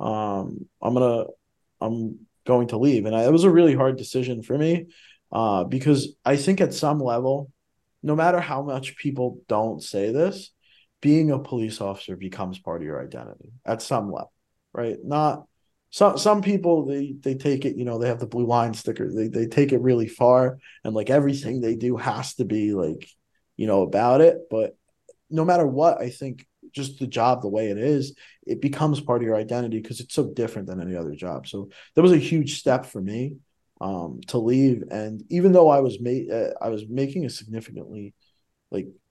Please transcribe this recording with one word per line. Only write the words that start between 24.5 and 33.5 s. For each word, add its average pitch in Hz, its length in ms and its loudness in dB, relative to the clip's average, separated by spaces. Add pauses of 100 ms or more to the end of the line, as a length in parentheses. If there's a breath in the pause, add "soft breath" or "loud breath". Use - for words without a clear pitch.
no 160 160 0
matter 175 220 4
what, 143 340 2
I 123 80 -4
think - 380 -12 (240)
just 135 260 -10
the 131 100 -6
job, 120 360 2
the 104 60 -4
way 107 200 -2
it 101 80 -4
is, 135 380 -2 (320 soft breath)
it - 140 -6
becomes 143 380 0
part 120 220 -2
of 117 60 -4
your 110 80 0
identity 113 440 -4
'cause 110 200 -12
it's - 160 -14
so 139 160 -2
different 110 360 -6
than 92 140 -8
any 90 140 -8
other 82 180 -8
job. 80 340 -10
So 101 220 -12 (260 loud breath)
that 156 60 6
was 180 120 8
a 165 40 8
huge 147 420 -2
step 127 260 0
for - 160 -12
me, 117 340 -6 (460)